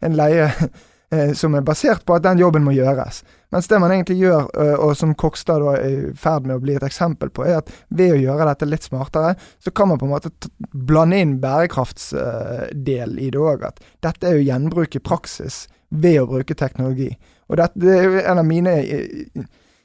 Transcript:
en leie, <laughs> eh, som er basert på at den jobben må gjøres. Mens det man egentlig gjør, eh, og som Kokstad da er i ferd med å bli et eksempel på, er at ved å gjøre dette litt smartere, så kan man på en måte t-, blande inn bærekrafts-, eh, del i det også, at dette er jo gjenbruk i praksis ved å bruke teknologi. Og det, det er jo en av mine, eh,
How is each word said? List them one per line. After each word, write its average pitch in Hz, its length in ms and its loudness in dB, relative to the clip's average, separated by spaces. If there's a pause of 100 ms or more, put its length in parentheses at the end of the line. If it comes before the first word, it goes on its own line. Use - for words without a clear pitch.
en 160 140 -2
leie, 151 300 4 (360)
<laughs> - 320 -18
eh, 147 220 2
som 151 240 0
er 139 80 0
basert 180 400 0
på 175 80 4
at 170 80 2
den 185 160 4
jobben 170 240 4
må 143 140 4
gjøres. 131 480 0 (260)
Mens 180 160 -2
det 208 160 4
man 175 80 4
egentlig 185 320 0
gjør, 170 320 4
eh, 147 240 2
og 151 180 2
som 156 220 0
Kokstad 156 480 -2
da 143 80 2
er 135 140 -2
i 139 260 -4
ferd 151 320 -2
med 131 100 -4
å 127 60 -6
bli 139 160 -2
et 139 80 -4
eksempel 165 480 -4
på, - 80 -6
er 165 160 0
at - 160 -8 (160)
ved 180 240 4
å 139 80 4
gjøre 143 300 0
dette 147 180 -4
litt 151 160 -6
smartere, 156 480 -2 (240)
så - 160 -8
kan 202 160 2
man 151 80 2
på 135 80 -4
en 143 80 -4
måte 156 160 -8
t-, - 220 -16 (180)
blande 156 480 2
inn 156 240 2
bærekrafts-, 139 720 -2
eh, 120 560 -6
del 127 480 -6
i 131 160 -6
det 139 80 0
også, 151 320 -2
at - 80 -20 (180)
dette 175 300 -2
er 160 80 4
jo 139 80 2
gjenbruk 151 480 -2
i 131 80 -8
praksis - 640 -8 (260)
ved 156 320 4
å 120 80 -2
bruke 131 240 -4
teknologi. 131 560 -4 (400)
Og 151 80 0
det, 170 100 2 (140)
det 185 160 6
er 185 100 4
jo 185 220 0
en 180 160 2
av - 0 -
mine, 170 320 2
eh, - 640 -8 (400)